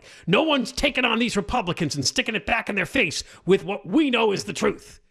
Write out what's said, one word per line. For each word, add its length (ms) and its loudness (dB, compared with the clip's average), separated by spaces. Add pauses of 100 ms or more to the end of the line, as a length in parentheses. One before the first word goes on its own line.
(280)
No 160 4
one's 280 0
taking 340 0
on 140 0
these 160 0
Republicans 600 -2
and 100 -2
sticking 300 -2
it 100 -4
back 240 -2
in 60 -2
their 100 -2
face 380 -2 (220)
with 200 4
what 200 -6
we 240 4
know 220 2
is 140 -4
the 80 -10
truth. 580 -4